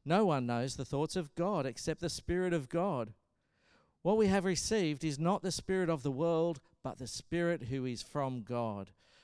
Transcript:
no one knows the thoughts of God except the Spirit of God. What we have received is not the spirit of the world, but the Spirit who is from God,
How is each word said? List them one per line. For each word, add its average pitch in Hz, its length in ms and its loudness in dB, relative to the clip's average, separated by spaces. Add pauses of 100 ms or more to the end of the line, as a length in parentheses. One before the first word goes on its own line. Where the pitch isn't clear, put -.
no 185 200 4
one 139 200 2
knows 120 320 -2
the 135 80 -6
thoughts 147 320 -2
of 156 180 -4
God 170 300 0
except 143 340 -4
the 170 100 -4
Spirit 180 440 0
of 139 160 0
God. 156 440 -2 (880)
What 190 120 4
we 220 120 6
have 190 180 4
received 175 580 0
is 147 160 -2
not 175 220 2
the 185 100 -2
spirit 185 380 0
of 156 120 0
the 139 100 0
world, 165 500 2 (200)
but - 160 -8
the 127 100 -10
Spirit 170 560 -2
who 127 220 -4
is 120 160 -4
from 131 420 -4
God, 107 480 -4 (320)